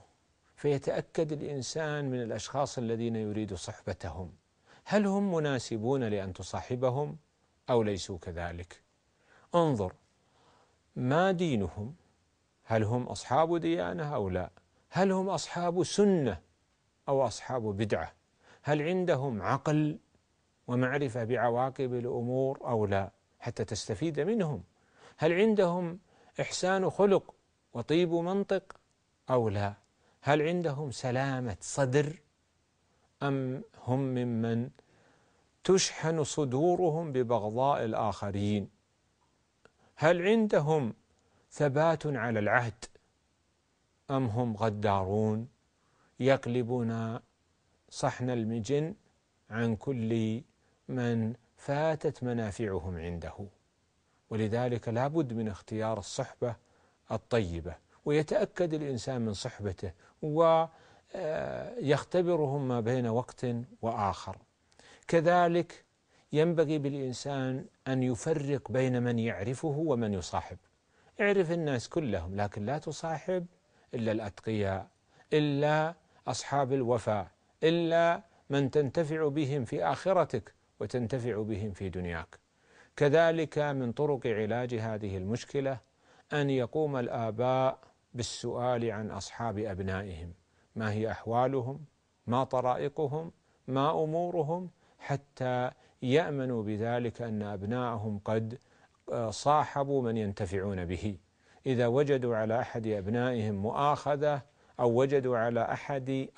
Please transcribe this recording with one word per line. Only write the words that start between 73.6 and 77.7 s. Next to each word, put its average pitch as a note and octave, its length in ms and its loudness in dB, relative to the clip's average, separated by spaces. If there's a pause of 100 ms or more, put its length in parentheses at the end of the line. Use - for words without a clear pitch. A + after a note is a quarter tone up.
إلا A2+ 180 0
الأتقياء، G#2 760 -2 (460)
إلا D3+ 640 2 (320)
أصحاب C3 460 0
الوفاء، A2+ 540 0 (360)
إلا E3+ 600 4 (260)